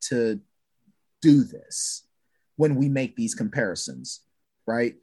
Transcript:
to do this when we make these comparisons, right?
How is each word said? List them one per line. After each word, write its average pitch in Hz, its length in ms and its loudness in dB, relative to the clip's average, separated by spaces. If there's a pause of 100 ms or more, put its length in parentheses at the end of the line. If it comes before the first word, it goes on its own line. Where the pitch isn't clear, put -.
to 113 300 0 (840)
do 147 200 8
this - 600 -8 (540)
when 147 180 2
we 139 140 2
make 131 260 -2
these 113 180 -4
comparisons, 92 880 -6 (460)
right? 117 360 -2